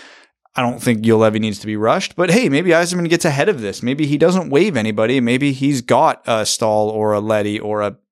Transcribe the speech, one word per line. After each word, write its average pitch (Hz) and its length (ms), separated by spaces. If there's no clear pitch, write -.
I - 60
don't 120 220
think 117 180
Joel 110 200
Levy 110 180
needs 107 220
to 104 60
be 107 100
rushed, 123 400
but 175 140
hey, 226 180
maybe 175 220
Yzerman 170 380
gets 165 160
ahead 151 240
of 170 120
this. 98 220
Maybe 143 240
he 143 120
doesn't 170 320
waive 156 260
anybody. 110 440
Maybe 131 320
he's 135 300
got 131 440
a 110 180
Staal 107 460
or 107 220
a 104 80
Leddy 107 380
or 107 240
a 101 140